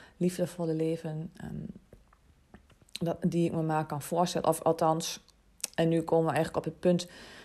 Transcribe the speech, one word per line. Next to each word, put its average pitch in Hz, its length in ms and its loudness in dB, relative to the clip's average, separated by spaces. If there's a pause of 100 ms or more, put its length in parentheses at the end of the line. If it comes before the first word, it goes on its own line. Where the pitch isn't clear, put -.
(180)
liefdevolle 175 560 -2
leven, 160 600 -4
ehm, - 200 -12 (1400)
dat, - 260 -2 (100)
die 170 180 2
ik 165 60 0
me 165 100 -2
maar 156 240 0
kan 147 160 -6
voorstellen. 170 460 0
Of 156 140 2
althans, 165 640 2 (520)
en 165 140 4
nu 165 120 4
komen 165 240 2
we 147 100 0
eigenlijk 160 300 -2
op 160 60 -2
het - 80 -14
punt 175 280 2 (380)